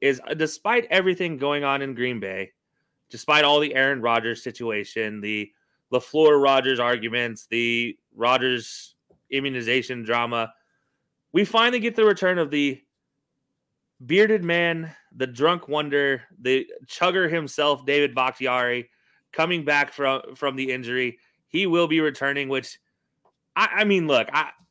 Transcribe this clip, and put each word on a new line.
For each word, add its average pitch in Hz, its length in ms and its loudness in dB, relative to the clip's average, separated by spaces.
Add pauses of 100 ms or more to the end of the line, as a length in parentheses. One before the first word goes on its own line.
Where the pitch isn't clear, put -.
is, 131 260 2
uh, 151 60 -4
despite 160 560 -2
everything 180 480 0
going 143 260 -2
on 139 200 0
in 135 100 -6
Green 120 260 -4
Bay, 95 320 -8 (600)
despite 151 320 2
all 147 160 4
the 147 160 -2
Aaron 135 260 0
Rodgers 117 400 0
situation, 107 800 -6
the 104 300 -6 (420)
LaFleur 147 480 6
Rodgers 135 380 4
arguments, 120 640 -2
the 117 500 -2 (200)
Rodgers 123 800 -2 (340)
immunization 127 720 -4
drama, 117 500 -2 (800)
we 196 140 2
finally 233 340 2
get 233 160 -4
the 220 80 2
return 185 360 2
of 151 100 -2
the 143 320 -2 (1200)
bearded 196 400 4
man, 170 500 -2 (220)
the 127 120 -2
drunk 151 400 0
wonder, 143 560 -2 (180)
the 131 260 0 (200)
chugger 180 420 0
himself, 147 560 -2
David 143 300 0
Bakhtiari, 123 720 -2 (420)
coming 165 320 0
back 143 300 0
from, 135 280 0 (140)
from 139 200 -4
the 131 160 -4
injury. 123 480 -4 (300)
He 185 180 0
will 170 200 2
be 156 140 2
returning, 139 480 -2
which, 131 300 -6 (760)
I, 214 200 2
I 208 80 2
mean, 190 240 2
look, 123 260 4
I, 147 160 0 (220)